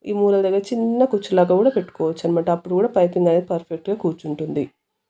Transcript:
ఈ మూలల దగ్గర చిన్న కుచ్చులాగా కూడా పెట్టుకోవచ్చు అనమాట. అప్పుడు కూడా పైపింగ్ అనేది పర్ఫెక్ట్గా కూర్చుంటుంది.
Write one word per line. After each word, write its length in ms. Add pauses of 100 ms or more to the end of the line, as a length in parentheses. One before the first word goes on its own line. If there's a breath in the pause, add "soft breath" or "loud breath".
ఈ 80
మూలల 280
దగ్గర 220
చిన్న 420
కుచ్చులాగా 500
కూడా 160
పెట్టుకోవచ్చు 520
అనమాట. 260
అప్పుడు 240
కూడా 160
పైపింగ్ 380
అనేది 180
పర్ఫెక్ట్గా 500
కూర్చుంటుంది. 680 (460)